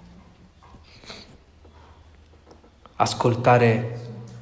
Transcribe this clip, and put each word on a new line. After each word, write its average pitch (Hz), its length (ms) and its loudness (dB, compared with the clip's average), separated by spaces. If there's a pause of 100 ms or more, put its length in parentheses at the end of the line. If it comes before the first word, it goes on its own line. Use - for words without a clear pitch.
(3000)
Ascoltare 117 1120 2 (340)